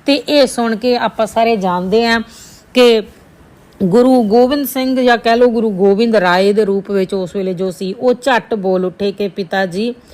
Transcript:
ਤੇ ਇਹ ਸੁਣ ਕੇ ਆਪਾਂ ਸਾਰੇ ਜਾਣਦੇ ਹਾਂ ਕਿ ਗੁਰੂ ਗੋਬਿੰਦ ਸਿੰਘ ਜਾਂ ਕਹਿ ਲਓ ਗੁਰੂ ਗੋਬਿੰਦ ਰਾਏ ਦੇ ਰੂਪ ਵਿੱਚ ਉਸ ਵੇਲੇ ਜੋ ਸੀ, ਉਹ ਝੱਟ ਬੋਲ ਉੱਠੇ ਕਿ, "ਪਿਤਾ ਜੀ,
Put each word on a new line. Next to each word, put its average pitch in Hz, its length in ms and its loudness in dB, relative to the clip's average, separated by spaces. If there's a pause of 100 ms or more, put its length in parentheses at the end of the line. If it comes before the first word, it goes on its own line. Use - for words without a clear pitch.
ਤੇ 285 80 2
ਇਹ 285 340 2
ਸੁਣ 226 280 -4
ਕੇ 240 220 0
ਆਪਾਂ 226 280 -4
ਸਾਰੇ 226 300 0
ਜਾਣਦੇ 190 500 0
ਹਾਂ 226 160 0 (520)
ਕਿ 240 280 4 (840)
ਗੁਰੂ 247 400 4
ਗੋਬਿੰਦ 247 440 2
ਸਿੰਘ 262 340 -2
ਜਾਂ 240 160 2
ਕਹਿ 233 200 0
ਲਓ 247 100 4
ਗੁਰੂ 226 220 -2
ਗੋਬਿੰਦ 202 460 2
ਰਾਏ 190 380 2
ਦੇ 214 120 0
ਰੂਪ 196 260 -4
ਵਿੱਚ 190 220 -2
ਉਸ 185 220 -6
ਵੇਲੇ 190 180 -4
ਜੋ 185 180 -6
ਸੀ, 185 280 -8
ਉਹ 254 140 2
ਝੱਟ 247 400 -2
ਬੋਲ 185 320 -2
ਉੱਠੇ 196 260 -6
ਕਿ, 202 160 -6
"ਪਿਤਾ 190 380 -6
ਜੀ, 208 300 -6 (180)